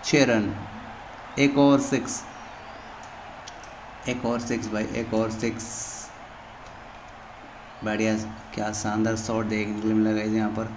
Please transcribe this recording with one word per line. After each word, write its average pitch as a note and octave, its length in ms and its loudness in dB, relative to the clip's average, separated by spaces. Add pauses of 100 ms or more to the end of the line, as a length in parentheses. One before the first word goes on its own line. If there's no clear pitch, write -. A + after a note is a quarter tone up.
छः C#3+ 200 6
रन, G#2+ 280 4 (840)
एक C#3 200 6
और C#3 220 10
six, - 400 0 (1900)
एक B2 160 -2
और A#2 160 2
six A2 280 -2
भाई, G#2+ 160 0 (100)
एक A2+ 200 0
और A2 160 4
six। A2+ 340 -2 (2250)
बढ़िया, G#2+ 300 4 (400)
क्या G#2+ 200 -2
शानदार A2 420 2
शॉट A2 300 0
देखने G#2+ 280 0
के G#2 120 -2
लिए A2 80 4
मिला G#2+ 180 6
गाइस G#2+ 200 2
यहाँ G#2+ 180 4
पर। G#2+ 260 -2